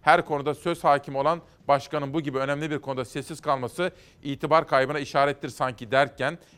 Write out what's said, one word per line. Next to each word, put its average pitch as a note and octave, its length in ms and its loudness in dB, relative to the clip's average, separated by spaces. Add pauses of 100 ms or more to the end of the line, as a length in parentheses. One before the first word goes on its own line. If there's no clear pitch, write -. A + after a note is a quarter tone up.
Her E3 240 4
konuda C#3+ 300 -2
söz E3+ 280 -4
hakim C#3+ 320 2
olan D3+ 260 0 (260)
başkanın C#3 460 0
bu D#3+ 80 -2
gibi C#3 160 -4
önemli C#3+ 340 -2
bir D3 80 -4
konuda C3 260 -6
sessiz D3 360 -12
kalması C#3+ 500 -2 (320)
itibar D3 440 2
kaybına C3+ 320 2
işarettir C#3+ 500 0
sanki." B2 420 -6
derken C3+ 460 0 (200)